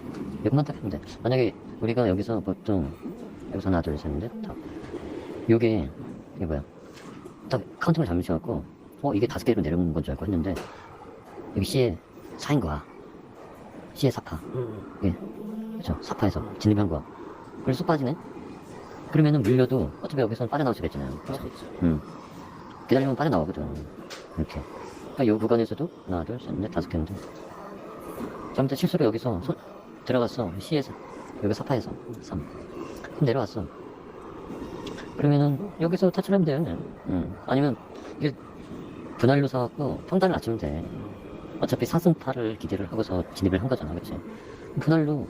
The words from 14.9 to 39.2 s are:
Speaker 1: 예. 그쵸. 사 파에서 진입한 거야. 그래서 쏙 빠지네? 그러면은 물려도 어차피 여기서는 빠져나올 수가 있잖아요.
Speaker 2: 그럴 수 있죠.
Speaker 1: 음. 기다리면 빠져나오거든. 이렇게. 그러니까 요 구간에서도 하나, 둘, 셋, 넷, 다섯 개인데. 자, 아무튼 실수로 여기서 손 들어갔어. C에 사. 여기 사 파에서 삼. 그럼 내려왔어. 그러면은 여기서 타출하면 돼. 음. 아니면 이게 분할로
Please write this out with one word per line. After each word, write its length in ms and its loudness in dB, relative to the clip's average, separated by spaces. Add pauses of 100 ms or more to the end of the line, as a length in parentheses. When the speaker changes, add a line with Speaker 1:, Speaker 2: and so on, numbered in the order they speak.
Speaker 1:
예. 100 4 (640)
그쵸. 240 -4
사 140 -6
파에서 280 2 (160)
진입한 300 6
거야. 160 -2 (580)
그래서 160 0
쏙 80 -2
빠지네? 300 2 (960)
그러면은 300 8
물려도 480 6 (100)
어차피 220 0
여기서는 280 0
빠져나올 240 2
수가 120 -2
있잖아요. 320 -4
Speaker 2:
그럴 200 -6
수 100 -8
있죠. 180 -12 (160)
Speaker 1:
음. 180 4 (880)
기다리면 260 6
빠져나오거든. 480 2 (760)
이렇게. 220 -2 (520)
그러니까 140 4
요 120 6
구간에서도 520 2 (160)
하나, 180 0
둘, 160 -6
셋, 140 -6
넷, 160 -2
다섯 180 -2
개인데. 260 -2
자, 1500 -8
아무튼 160 2
실수로 280 4
여기서 380 2
손 120 0 (520)
들어갔어. 520 2
C에 220 0
사. 140 -8 (480)
여기 100 2
사 100 -2
파에서 300 0 (300)
삼. 200 -6 (600)
그럼 240 -12
내려왔어. 400 0 (1500)
그러면은 520 6 (100)
여기서 300 6
타출하면 360 4
돼. 100 4
음. 800 -2 (100)
아니면 300 4 (420)
이게 160 0 (840)
분할로 280 8